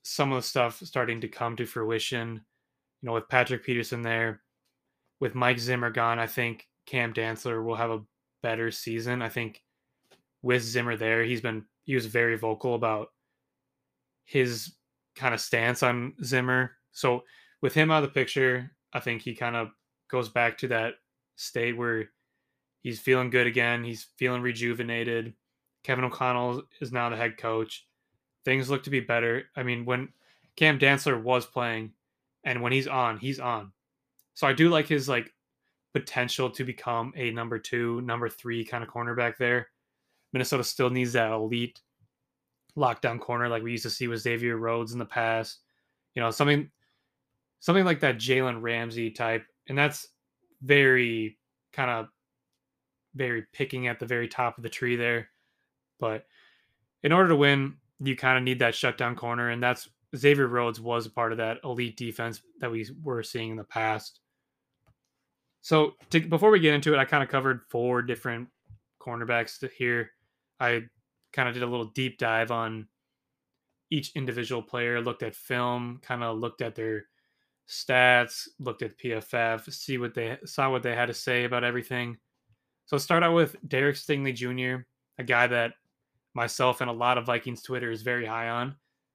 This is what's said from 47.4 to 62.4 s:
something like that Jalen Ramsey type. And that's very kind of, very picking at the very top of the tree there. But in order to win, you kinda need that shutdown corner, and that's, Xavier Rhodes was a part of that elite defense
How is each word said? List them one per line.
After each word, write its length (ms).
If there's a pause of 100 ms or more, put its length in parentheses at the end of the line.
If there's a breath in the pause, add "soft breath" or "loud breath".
something 260
like 160
that 160
Jalen 440
Ramsey 480
type. 360 (220)
And 100
that's 300 (540)
very 760 (340)
kind 180
of, 180 (1080)
very 280 (100)
picking 340
at 120
the 60
very 220
top 300
of 60
the 60
tree 260
there. 340 (720)
But 280 (760 soft breath)
in 100
order 180
to 60
win, 420 (220)
you 160
kinda 240
need 200
that 160
shutdown 400
corner, 340
and 140
that's, 260 (260)
Xavier 320
Rhodes 320
was 280
a 20
part 220
of 80
that 240
elite 340
defense 460 (160)